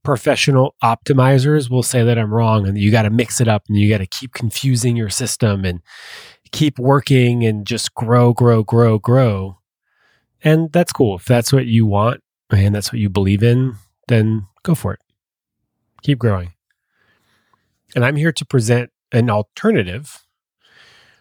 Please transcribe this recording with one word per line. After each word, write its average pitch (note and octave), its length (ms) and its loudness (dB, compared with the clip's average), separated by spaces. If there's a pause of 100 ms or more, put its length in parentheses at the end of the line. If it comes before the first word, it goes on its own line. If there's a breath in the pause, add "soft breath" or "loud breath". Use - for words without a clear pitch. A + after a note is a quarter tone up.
professional C3+ 800 0
optimizers C3 880 2
will B2+ 120 -2
say B2 200 0
that A#2 160 2
I'm G#2+ 140 -4
wrong A2 340 2
and G2 100 -2
that G#2 40 -2
you G#2 100 4
gotta A2 180 2
mix A#2 320 -2
it A2+ 60 2
up G#2+ 200 0
and G#2 100 0
you G#2 120 4
gotta G2+ 160 0
keep - 280 -14
confusing B2 640 -2
your A2+ 140 -4
system G2+ 560 -2
and F2 160 -6 (720 loud breath)
keep D3+ 260 -2
working B2+ 680 2
and G#2+ 220 -2
just - 300 -8
grow, A#2+ 380 2
grow, A#2 300 2
grow, A#2 360 2
grow. G#2 580 0 (880)
And D#3+ 280 0
that's F3 220 0
cool. A2 220 0
If F2+ 100 -14
that's A#2+ 260 0
what C3 140 2
you A2+ 220 2
want G#2 340 -2 (300)
and G2+ 240 2
that's G2+ 160 -6
what A#2+ 80 -6
you G#2 100 0
believe G2 320 0
in, B2 340 0 (320)
then A2 400 0 (140)
go E3 140 0
for F#2+ 180 -8
it. - 60 -16 (1040)
Keep C#3+ 160 -2
growing. F#2+ 340 -2 (1400)
And A#2+ 100 0
I'm D3 120 0
here D#3+ 160 0
to - 120 -8
present A#2+ 460 0 (200)
an A#2+ 180 0
alternative, G#2+ 960 -4 (960 soft breath)